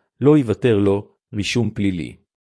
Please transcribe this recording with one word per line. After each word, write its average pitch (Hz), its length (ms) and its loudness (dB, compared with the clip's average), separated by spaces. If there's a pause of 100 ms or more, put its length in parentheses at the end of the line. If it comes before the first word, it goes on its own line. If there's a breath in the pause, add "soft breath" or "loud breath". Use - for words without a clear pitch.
(200)
לא 147 160 4
ייוותר 117 420 0
לו 101 300 0 (260)
רישום 104 360 -4
פלילי. 90 460 -6 (380)